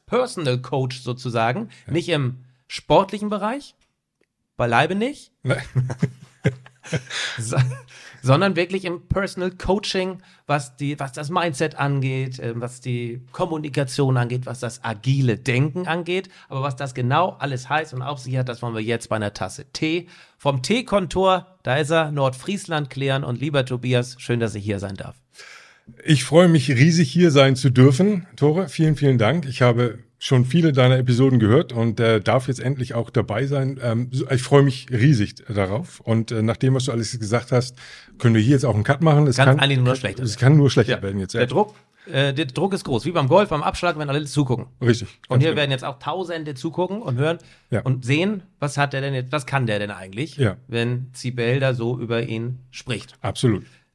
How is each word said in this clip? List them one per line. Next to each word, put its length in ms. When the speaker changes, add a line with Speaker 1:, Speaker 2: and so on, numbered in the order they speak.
Speaker 1:
Personal 560
Coach 400
sozusagen, 680
Speaker 2:
Ja. 60
Speaker 1:
nicht 160
im 300
sportlichen 640
Bereich, 460
beileibe 380
nicht, 360
Speaker 2:
Nein. 180
<laughs> 100
Speaker 1:
so, 180
sondern 340
wirklich 300
im 220
Personal 440
Coaching, 720
was 280
die, 240
was 140
das 160
Mindset 460
angeht, 680
ähm, 200
was 200
die 400
Kommunikation 840
angeht, 280
was 140
das 240
agile 540
Denken 500
angeht. 420
Aber 120
was 140
das 180
genau 460
alles 300
heißt 240
und 80
auf 180
sich 180
hat, 120
das 120
wollen 140
wir 60
jetzt 280
bei 60
einer 180
Tasse 400
Tee 340
vom 240
Teekontor, 1040
da 140
ist 140
er, 200
Nordfriesland 800
klären. 340
Und 160
lieber 260
Tobias, 540
schön, 200
dass 160
ich 80
hier 160
sein 160
darf. 200
Speaker 2:
Ich 180
freue 240
mich 240
riesig, 400
hier 200
sein 260
zu 120
dürfen, 560
Tore. 320
Vielen, 260
vielen 220
Dank. 280
Ich 160
habe 380
schon 280
viele 260
deiner 260
Episoden 420
gehört 340
und, 260
äh, 220
darf 260
jetzt 140
endlich 320
auch 160
dabei 380
sein. 360
Ähm, 300
so, 180
ich 100
freue 220
mich 280
riesig 440
darauf. 500
Und, 320
äh, 100
nach 140
dem, 200
was 100
du 80
alles 260
gesagt 320
hast, 240
können 160
wir 80
hier 120
jetzt 100
auch 120
einen 100
Cut 160
machen. 260
Es 80
Speaker 1:
Kann's 140
Speaker 2:
kann, 100
Speaker 1:
eigentlich 200
nur 180
schlechter 260
Speaker 2:
es 120
Speaker 1:
werden. 40
Speaker 2:
kann 180
nur 140
schlechter 240
Speaker 1:
Ja. 60
Speaker 2:
werden 180
jetzt, 140
ja. 80
Speaker 1:
Der 60
Druck, 280
äh, 240
der 120
Druck 280
ist 120
groß, 180
wie 80
beim 160
Golf, 220
beim 140
Abschlag, 360
wenn 100
alle 140
zugucken. 440
Speaker 2:
Richtig, 280
Speaker 1:
Und 40
Speaker 2:
ganz 120
Speaker 1:
hier 60
Speaker 2:
genau. 100
Speaker 1:
werden 120
jetzt 120
auch 160
Tausende 540
zugucken 480
und 160
hören 220
Speaker 2:
Ja. 100
Speaker 1:
und 240
sehen, 380
was 180
hat 160
der 80
denn 120
jetzt, 200
was 120
kann 220
der 120
denn 120
eigentlich, 460
Speaker 2:
Ja. 180
Speaker 1:
wenn 420
Sibel 480
da 140
so 260
über 240
ihn 360
spricht. 480
Speaker 2:
Absolut. 460